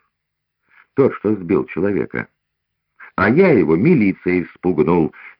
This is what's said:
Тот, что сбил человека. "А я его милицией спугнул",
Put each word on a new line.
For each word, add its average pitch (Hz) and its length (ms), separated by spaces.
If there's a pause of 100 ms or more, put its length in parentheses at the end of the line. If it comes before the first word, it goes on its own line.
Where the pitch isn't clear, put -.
(920)
Тот, 135 220
что 107 200
сбил 90 300
человека. 80 600 (880)
"А 98 140
я 170 220
его 80 240
милицией 95 800
спугнул", 82 580 (260)